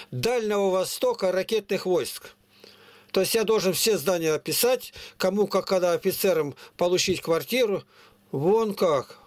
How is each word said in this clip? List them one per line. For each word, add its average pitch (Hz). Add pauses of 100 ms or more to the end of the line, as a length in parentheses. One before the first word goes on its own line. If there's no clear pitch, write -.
(100)
Дальнего 208
Востока 185
ракетных 202
войск. 165 (800)
То 190
есть 185
я 220
должен 190
все 208
здания 165
описать, 233 (240)
кому, 190
как, 190
когда 180
офицерам 165 (200)
получить 175
квартиру». 180 (480)
«Вон 202
как, 147